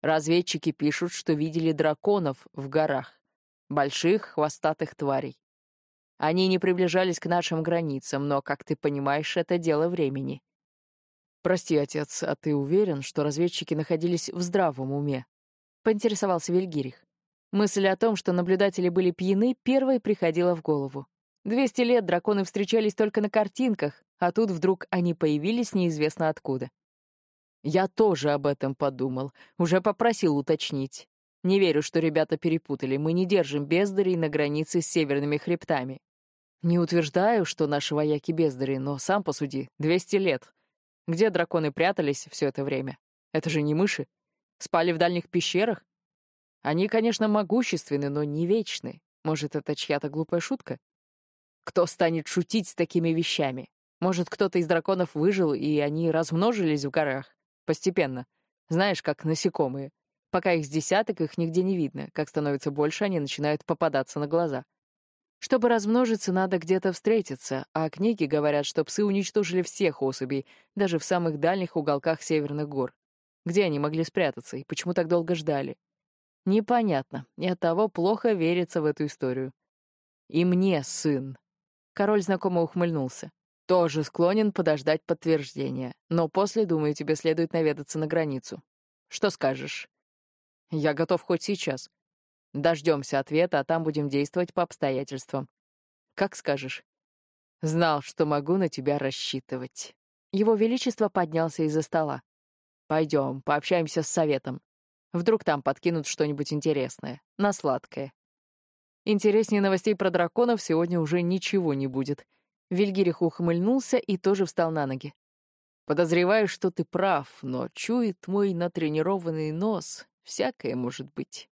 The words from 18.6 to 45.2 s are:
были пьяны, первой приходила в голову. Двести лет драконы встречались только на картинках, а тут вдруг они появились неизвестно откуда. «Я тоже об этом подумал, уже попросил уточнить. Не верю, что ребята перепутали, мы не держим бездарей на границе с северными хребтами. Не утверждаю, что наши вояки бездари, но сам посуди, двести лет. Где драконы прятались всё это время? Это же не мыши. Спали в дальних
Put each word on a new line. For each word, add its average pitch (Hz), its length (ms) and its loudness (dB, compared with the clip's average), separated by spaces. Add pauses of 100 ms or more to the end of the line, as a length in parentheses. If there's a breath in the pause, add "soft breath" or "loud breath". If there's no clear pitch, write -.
были 180 220 2
пьяны, 196 520 2
первой 262 380 4
приходила 175 520 2
в 165 80 -4
голову. 139 460 -2 (380)
Двести 240 360 2
лет 240 240 4
драконы 190 380 2
встречались 208 500 0
только 214 280 0
на 208 80 0
картинках, 208 760 0 (160)
а 175 140 2
тут 220 180 2
вдруг 180 380 0
они 175 240 2
появились 165 600 0
неизвестно 160 540 0
откуда. 131 420 -4 (920)
«Я 185 240 2
тоже 156 440 4
об 143 160 0
этом 135 280 0
подумал, 131 560 -2 (260 soft breath)
уже 175 220 4
попросил 202 580 2
уточнить. 139 680 -2 (360)
Не 190 160 4
верю, 156 220 4
что - 180 0
ребята 160 360 2
перепутали, 143 600 -2
мы 156 160 0
не 185 120 2
держим 147 400 0
бездарей 185 520 2
на 160 100 0
границе 151 540 0
с - 60 -4
северными 147 500 0
хребтами. 139 640 -4 (640)
Не 170 160 4
утверждаю, 175 680 2
что - 200 -2
наши 143 300 -2
вояки 151 380 0
бездари, 135 440 0
но 139 200 -4
сам 190 260 0
посуди, 135 460 -4 (100)
двести 175 380 0
лет. 175 340 -2 (560)
Где 175 220 2
драконы 165 420 0
прятались 160 580 0
всё - 180 -2
это 135 180 -4
время? 131 320 -4 (340)
Это 160 180 -2
же 156 120 0
не 151 120 0
мыши. 175 340 0 (500)
Спали 170 340 2
в 165 60 0
дальних 175 320 0